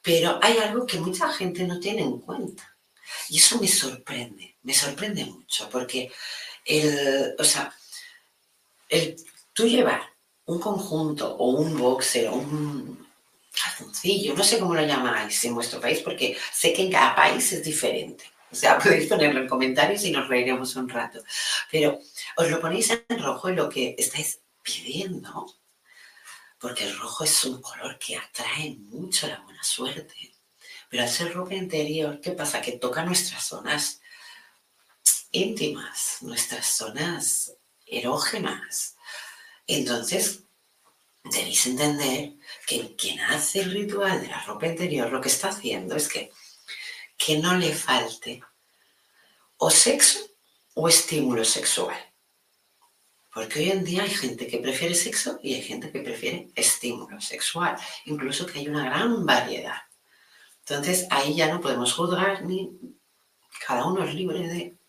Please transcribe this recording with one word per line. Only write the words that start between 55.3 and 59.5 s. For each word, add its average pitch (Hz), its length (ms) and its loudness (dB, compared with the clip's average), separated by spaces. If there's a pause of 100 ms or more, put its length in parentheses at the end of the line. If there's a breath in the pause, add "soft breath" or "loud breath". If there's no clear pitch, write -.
y - 120 -2
hay - 80 -6
gente - 280 -8
que - 100 -6
prefiere 131 540 -6
estímulo - 680 -2
sexual. - 560 -2 (300 loud breath)
Incluso 151 400 -4
que 143 140 -8
hay 147 80 -6
una 147 160 -2
gran 196 420 0
variedad. - 560 0 (840 soft breath)